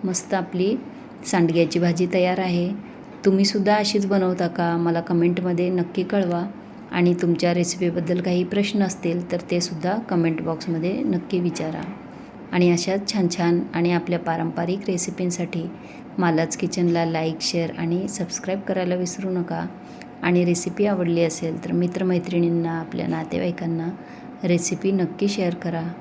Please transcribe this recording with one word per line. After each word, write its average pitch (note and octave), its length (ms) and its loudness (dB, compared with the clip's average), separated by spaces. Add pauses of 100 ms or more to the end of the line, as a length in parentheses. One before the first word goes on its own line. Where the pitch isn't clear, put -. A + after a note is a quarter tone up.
मस्त F#3 300 -2
आपली F#3 420 0 (560)
सांडग्याची E3+ 480 4
भाजी F3 340 4
तयार F3+ 260 4
आहे. F3 300 2 (560)
तुम्हीसुद्धा G3 500 4
अशीच G#3 300 2
बनवता F#3 420 2
का? E3+ 300 0
मला E3+ 240 2
कमेंटमध्ये F3 680 2
नक्की F3+ 340 0
कळवा. F3+ 400 2 (480)
आणि F3 300 4
तुमच्या F3 320 4
रेसिपीबद्दल F3 680 0
काही F3+ 220 2
प्रश्न G3+ 400 0
असतील F3 480 -2
तर F3 60 -2 (140)
ते F3 100 2
सुद्धा F3 340 -2
कमेंट E3 460 0
बॉक्समध्ये E3 520 -2
नक्की F#3+ 460 0
विचारा. D#3+ 420 -2 (720)
आणि F3+ 200 6
अशाच F#3+ 420 0
छान F#3+ 140 2 (100)
छान E3+ 220 4 (140)
आणि E3+ 180 2
आपल्या F3 280 0
पारंपरिक E3 680 -2
रेसिपींसाठी F3 840 -2 (480)
मालाच E3 400 2
किचनला E3+ 480 2
लाईक, D#3+ 360 -2
शेअर E3 360 0
आणि F3 300 -2
सबस्क्राईब F#3+ 520 -4
करायला F#3 360 0
विसरू F3+ 340 -4
नका. F3 360 -2 (580)
आणि F3 220 4
रेसिपी F3 400 0
आवडली E3+ 380 2
असेल E3 420 -2
तर F3 60 -4
मित्रमैत्रिणींना, F3 1000 2
आपल्या E3 360 -4
नातेवाईकांना E3 840 -2 (540)
रेसिपी F3 480 0
नक्की F#3 360 0
शेअर F#3+ 260 0
करा. E3+ 300 -4 (180)